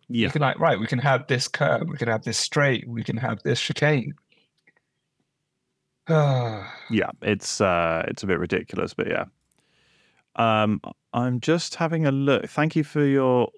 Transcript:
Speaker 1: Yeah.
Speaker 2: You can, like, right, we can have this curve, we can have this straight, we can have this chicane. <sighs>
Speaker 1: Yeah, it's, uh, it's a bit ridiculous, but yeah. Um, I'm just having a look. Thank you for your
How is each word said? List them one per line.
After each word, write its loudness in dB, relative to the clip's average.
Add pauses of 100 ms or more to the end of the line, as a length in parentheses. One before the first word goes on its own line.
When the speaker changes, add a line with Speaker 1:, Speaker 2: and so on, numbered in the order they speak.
Speaker 1:
Yeah. 2
Speaker 2:
You -2
can, 0
like, 0
right, 2
we -2
can -2
have 2
this 0
curve, 0
we -10
can -4
have -2
this -4
straight, 0
we -6
can -4
have -4
this 0
chicane. 0 (1900)
<sighs> -
Speaker 1:
Yeah, 0 (140)
it's, 0
uh, 2
it's -6
a -4
bit 2
ridiculous, -2
but -4
yeah. -2 (1080)
Um, 2 (340)
I'm -2
just 0
having -2
a 4
look. 0
Thank -2
you 2
for 0
your 4